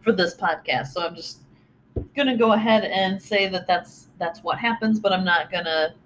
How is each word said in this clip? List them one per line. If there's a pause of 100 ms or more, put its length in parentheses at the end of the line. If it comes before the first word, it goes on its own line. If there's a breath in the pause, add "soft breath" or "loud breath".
for
this
podcast.
So
I'm
just (760 soft breath)
gonna
go
ahead
and
say
that
that's, (100)
that's
what
happens,
but
I'm
not
gonna (120)